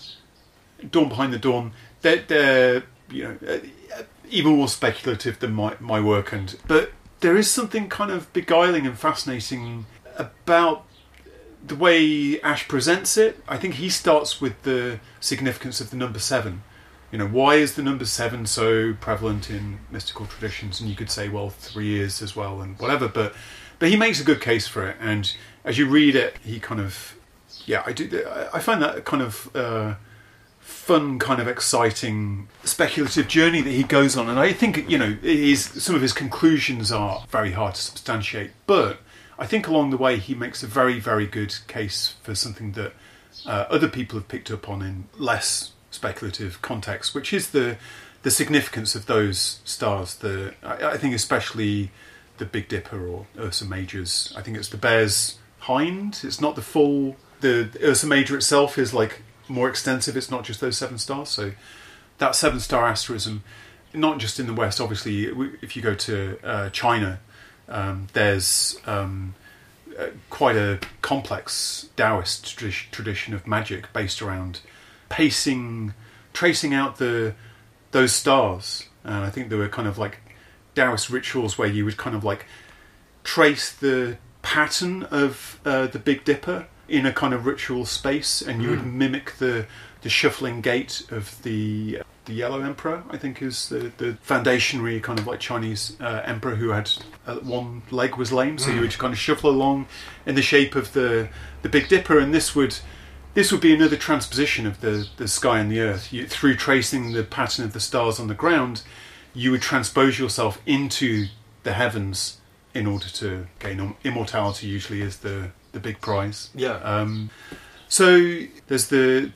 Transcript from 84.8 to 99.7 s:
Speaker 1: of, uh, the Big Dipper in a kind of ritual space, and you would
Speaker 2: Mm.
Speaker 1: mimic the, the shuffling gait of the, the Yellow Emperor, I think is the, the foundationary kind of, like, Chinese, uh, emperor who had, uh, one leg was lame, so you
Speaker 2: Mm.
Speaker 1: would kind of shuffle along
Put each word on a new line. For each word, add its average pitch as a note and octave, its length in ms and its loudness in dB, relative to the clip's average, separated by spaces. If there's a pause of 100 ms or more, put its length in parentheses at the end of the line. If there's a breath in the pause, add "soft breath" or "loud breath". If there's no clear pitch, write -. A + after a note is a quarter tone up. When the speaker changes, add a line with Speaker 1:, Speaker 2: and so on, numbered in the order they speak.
Speaker 1:
of, - 640 -2
uh, C3 220 2
the - 120 -10
Big C#3 240 0
Dipper E3 440 -2 (200)
in C#3 180 2
a C3 80 2
kind C3 200 0
of A#2+ 120 -4
ritual B2+ 400 -2
space, - 560 -2
and A2+ 220 -4
you A#2+ 80 0
would - 80 0
Speaker 2:
Mm. B2 140 -6
Speaker 1:
mimic C3+ 440 -2
the, A#2+ 300 0 (340 loud breath)
the A2+ 80 -8
shuffling A#2+ 520 0
gait B2+ 500 -2
of G#2+ 320 -10
the, G#2+ 560 -4 (260)
the A2 80 -10
Yellow B2 280 -4
Emperor, D#3 500 -6
I D3+ 60 -8
think C3+ 260 -8
is B2+ 260 -6
the, A#2+ 280 -6
the A#2+ 200 -4 (100)
foundationary A#2+ 760 2
kind A2+ 160 -4
of, G#2 80 -4
like, - 120 -6
Chinese, A2 600 -4
uh, A#2 260 -4
emperor A#2 300 -4
who A2+ 140 0
had, G#2+ 200 0 (380)
uh, A#2+ 100 -8
one B2 540 -6
leg B2+ 240 0
was B2 160 -2
lame, C3+ 260 2
so C3 140 0
you A2+ 60 0
Speaker 2:
Mm. A#2 40 2
Speaker 1:
would A2+ 160 0
kind B2 160 -2
of G#2 60 -4
shuffle D3+ 320 4
along C3+ 360 2 (380 loud breath)